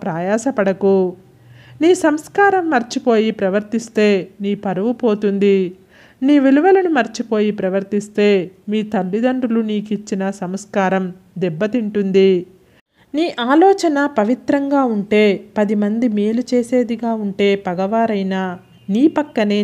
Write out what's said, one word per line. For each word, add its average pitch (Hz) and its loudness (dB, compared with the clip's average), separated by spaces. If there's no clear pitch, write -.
ప్రయాసపడకు. 196 0
నీ 330 4
సంస్కారం 370 2
మర్చిపోయి 233 0
ప్రవర్తిస్తే 208 -2
నీ 202 -2
పరువు 196 -2
పోతుంది. 202 2
నీ 277 4
విలువలను 359 4
మర్చిపోయి 220 -2
ప్రవర్తిస్తే 196 -2
మీ 214 -2
తల్లిదండ్రులు 226 -2
నీకిచ్చిన 208 -4
సంస్కారం 190 -2
దెబ్బతింటుంది. 196 0
నీ 311 0
ఆలోచన 339 4
పవిత్రంగా 277 0
ఉంటే, 208 0
పది 214 0
మంది 220 0
మేలు 226 0
చేసేదిగా 240 0
ఉంటే 202 0
పగవారైనా 190 -2
నీ 226 2
పక్కనే 214 -2